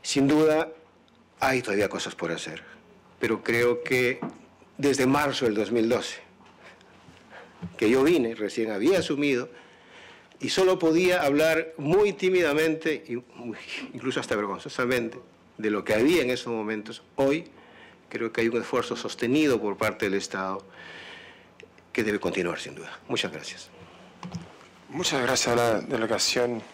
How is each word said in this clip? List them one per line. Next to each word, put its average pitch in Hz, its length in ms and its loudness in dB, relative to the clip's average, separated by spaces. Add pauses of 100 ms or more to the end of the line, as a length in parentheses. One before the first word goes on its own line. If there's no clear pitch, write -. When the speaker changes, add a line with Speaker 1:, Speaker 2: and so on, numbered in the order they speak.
Speaker 1:
Sin 139 260 0
duda, 156 440 4 (680)
hay 131 220 0
todavía 104 260 0
cosas - 280 -6
por 82 160 -4
hacer, 80 320 -8 (560)
pero 110 240 -2
creo 120 400 2
que 127 340 0 (580)
desde 131 300 2
marzo 139 380 2
del 110 100 4
dos 104 160 0
mil 113 180 2
doce, - 280 0 (1600)
que 107 120 2
yo 131 140 4
vine, 117 320 2
recién 110 380 -4
había 135 260 2
asumido, 143 500 -2 (920)
y 165 80 -4
solo 185 320 4
podía 180 420 4
hablar 156 540 2
muy 185 360 4
tímidamente, 160 960 2
y 120 160 -6 (720)
incluso 131 240 -4
hasta 131 160 -2
vergonzosamente, 113 840 -2 (380)
de 107 120 -2
lo 104 140 0
que 107 100 0
había 143 280 4
en 123 80 0
esos 123 220 -4
momentos. 110 500 -6 (120)
Hoy 143 340 2 (600)
creo 113 240 -6
que - 80 -2
hay 113 80 4
un 117 120 0
esfuerzo 117 360 -2
sostenido 123 640 0
por 104 160 -2
parte 107 300 -2
del 95 80 0
Estado 98 500 -4 (1300)
que 120 100 -2
debe 104 160 0
continuar, 85 400 -2
sin - 160 -12
duda. - 320 -14
Muchas 113 240 -4
gracias. - 400 -14 (1160)
Speaker 2:
Muchas 151 340 -2
gracias 123 300 0
a 120 40 4
la 117 240 2
delegación 117 840 0 (120)